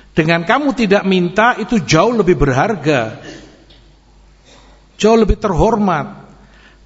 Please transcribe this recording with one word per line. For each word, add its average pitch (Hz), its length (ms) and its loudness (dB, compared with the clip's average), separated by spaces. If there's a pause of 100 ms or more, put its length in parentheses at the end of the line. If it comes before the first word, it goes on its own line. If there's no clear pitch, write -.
(160)
dengan 165 320 -2
kamu 269 240 0
tidak 202 320 0
minta 190 560 0
itu 208 240 -2
jauh 175 320 2
lebih 180 240 2
berharga, 139 800 -2 (1800)
jauh 226 240 2
lebih 214 160 2
terhormat 190 960 -2 (540)